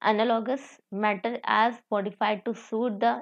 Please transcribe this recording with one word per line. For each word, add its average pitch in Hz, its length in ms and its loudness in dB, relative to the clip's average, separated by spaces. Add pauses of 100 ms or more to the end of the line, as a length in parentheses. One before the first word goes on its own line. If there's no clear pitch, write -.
analogous 226 600 2 (300)
matter 214 440 -2 (100)
as 226 260 4 (180)
modified 208 500 -2
to 226 120 -4
suit 220 440 -4
the 233 240 2